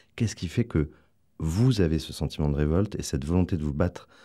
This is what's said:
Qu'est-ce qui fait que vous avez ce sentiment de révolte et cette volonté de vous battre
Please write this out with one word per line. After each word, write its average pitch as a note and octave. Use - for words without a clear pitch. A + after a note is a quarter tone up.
Qu'est-ce A2+
qui F2+
fait A#2
que D#2
vous G#2
avez D#2+
ce D2+
sentiment D2
de C#2+
révolte D#2
et -
cette -
volonté F2
de D2+
vous D2
battre E2+